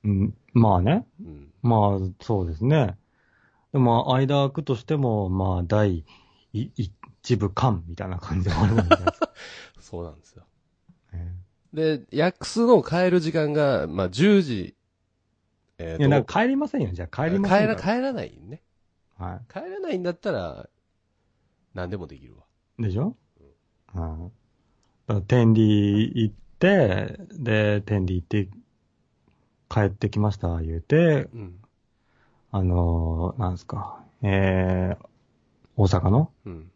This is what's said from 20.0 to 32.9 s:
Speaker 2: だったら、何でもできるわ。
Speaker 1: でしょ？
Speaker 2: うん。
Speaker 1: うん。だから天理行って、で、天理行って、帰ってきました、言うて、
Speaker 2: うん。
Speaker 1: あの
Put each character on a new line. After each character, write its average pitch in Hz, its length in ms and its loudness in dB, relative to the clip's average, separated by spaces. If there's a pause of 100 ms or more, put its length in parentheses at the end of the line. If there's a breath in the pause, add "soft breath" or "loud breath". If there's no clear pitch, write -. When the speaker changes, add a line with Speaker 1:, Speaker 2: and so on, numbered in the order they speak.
Speaker 2:
だ 175 80 -4
っ - 40 -8
た 202 160 -6
ら、 80 380 -8 (1040)
何 90 160 -8
で 101 80 -8
も 85 100 -12
で 67 120 -20
き 67 60 -20
る 55 100 -20
わ。 - 80 -20 (340)
Speaker 1:
で 110 140 -2
し 98 80 -2
ょ？ 208 160 -4 (800)
Speaker 2:
う 87 40 -6
ん。 82 240 -8
Speaker 1:
う - 20 -12
ん。 - 20 -16
だ - 0 -
か - 840 -12
ら 98 80 0
天 113 320 4
理 107 600 4
行 110 160 0
っ - 40 -20 (240)
て、 123 580 2 (140)
で、 107 500 0
天 101 240 0
理 92 100 -2
行 87 80 -2
っ - 40 -16
て、 98 220 -2 (1200)
帰 104 140 2
っ 98 40 2
て 98 200 -4
き 107 100 -4
ま 104 140 0
し - 40 -8
た、 85 240 -4
言 82 180 -6
う - 20 -10
て、 156 520 2
Speaker 2:
う 117 40 -16
ん。 92 180 -16 (960)
Speaker 1:
あ 98 100 0
の 85 760 0